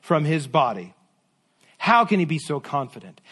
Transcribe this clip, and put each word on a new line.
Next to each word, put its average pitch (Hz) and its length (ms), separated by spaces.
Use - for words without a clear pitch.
from 156 220
his 151 220
body, 120 480
how 233 260
can 196 140
he 175 60
be 156 160
so 143 200
confident? 123 600